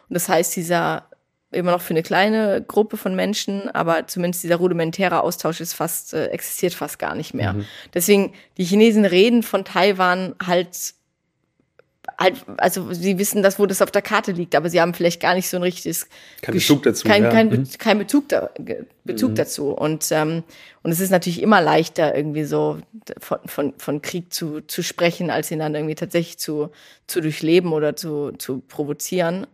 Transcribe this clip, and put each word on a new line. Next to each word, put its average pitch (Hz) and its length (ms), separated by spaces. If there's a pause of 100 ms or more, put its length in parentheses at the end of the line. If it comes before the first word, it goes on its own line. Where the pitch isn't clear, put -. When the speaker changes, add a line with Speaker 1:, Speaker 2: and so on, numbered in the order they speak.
Speaker 1:
Und 180 60
das 175 140
heißt, 175 280
dieser 165 480 (460)
immer 180 220
noch 175 100
für - 100
eine 160 100
kleine 208 640
Gruppe 214 300
von 190 180
Menschen, 196 540
aber 165 380
zumindest 175 360
dieser 170 140
rudimentäre 175 640
Austausch 160 400
ist 170 140
fast, - 400
äh, 151 140
existiert - 440
fast - 260
gar 76 160
nicht 147 200
mehr. - 180
Speaker 2:
Mhm. 101 140 (260)
Speaker 1:
Deswegen, 196 400 (240)
die 185 80
Chinesen 214 400
reden 214 380
von 196 220
Taiwan 185 800
halt, 180 520 (1200)
halt, 185 180 (200)
also 185 380
sie 180 240
wissen 208 240
das, 196 160
wo 202 80
das 190 160
auf 196 80
der 202 100
Karte 214 320
liegt, 170 220
aber 156 160
sie 170 100
haben 170 140
vielleicht 170 260
gar 180 140
nicht 185 140
so 185 100
ein 180 40
richtiges 175 460 (320)
Speaker 2:
Kein - 140
Speaker 1:
Gesch-, - 140
Speaker 2:
Bezug 143 160
dazu, - 220
Speaker 1:
kein, 208 180
Speaker 2:
ja. - 60
Speaker 1:
kein 220 200
Be-, 123 80
Speaker 2:
Mhm. 135 100 (100)
Speaker 1:
kein 220 200
Bezug 285 320
da-, 104 180 (100)
ge-, - 280 (180)
Bezug 147 280
Speaker 2:
Mhm. - 20
Speaker 1:
dazu. 147 380
Und, 156 380
ähm, 160 340 (380)
und 170 80
es 165 100
ist 190 100
natürlich 175 320
immer 208 180
leichter, 156 560
irgendwie 151 280
so 151 340 (420)
von, - 240
von, 139 320
von 147 240
Krieg 175 320
zu, 156 300
zu - 200
sprechen, 170 480
als 139 200
ihn 156 80
dann 151 160
irgendwie 156 220
tatsächlich 170 420
zu, 151 320 (360)
zu - 140
durchleben 160 540
oder 151 200
zu, 147 440
zu 131 220
provozieren. 170 920